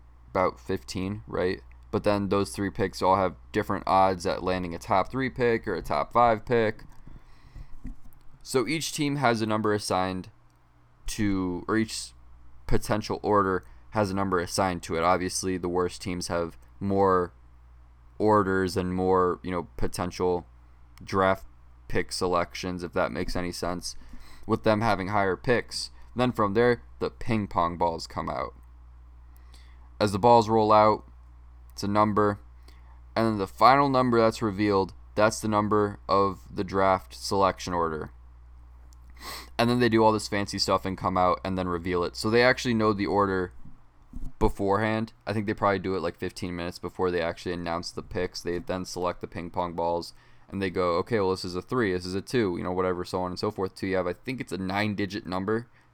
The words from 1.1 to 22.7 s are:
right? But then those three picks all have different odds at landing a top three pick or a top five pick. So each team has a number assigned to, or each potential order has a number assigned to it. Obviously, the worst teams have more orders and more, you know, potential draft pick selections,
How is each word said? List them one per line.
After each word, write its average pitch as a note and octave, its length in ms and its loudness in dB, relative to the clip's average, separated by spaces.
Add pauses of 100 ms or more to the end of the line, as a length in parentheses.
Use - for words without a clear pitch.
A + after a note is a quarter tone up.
right? F#2+ 340 -2 (300)
But G#2 140 -2
then G2+ 260 2
those G2 200 0
three G2 200 -4
picks G2 320 -4
all F#2+ 140 6
have F#2 200 0 (160)
different G#2 340 -2
odds F#2+ 380 4
at F#2 180 -2
landing F2+ 320 -2
a E2+ 40 -8
top F#2+ 320 0
three C3 180 -2
pick A#2+ 400 0
or G2 60 0
a D#2+ 80 -4
top - 320 -2
five A#2 320 4
pick. A2+ 380 2 (1600)
So B2+ 240 -2
each D3 260 -4
team C#3+ 240 -2
has A#2+ 240 2
a A2 60 -2
number G#2+ 260 0
assigned F#2+ 580 -2 (760)
to, F#2 600 -2
or G#2+ 80 2
each - 360 -4 (540)
potential G#2+ 560 0
order F#2+ 420 2 (260)
has G#2+ 200 0
a F#2+ 40 -4
number F#2+ 260 0
assigned F2+ 440 -2
to F2 120 -4
it. E2 80 0
Obviously, F#2 520 0
the F2+ 120 -4
worst F2+ 340 -2
teams F2+ 240 -6
have E2+ 320 -4 (220)
more G2 520 2 (840)
orders F#2+ 580 2
and F2+ 200 -2
more, F#2 480 2
you F2+ 80 -6
know, F2 240 -6
potential F2+ 680 -2 (600)
draft F#2+ 420 2 (400)
pick - 240 -2
selections, F2+ 720 -2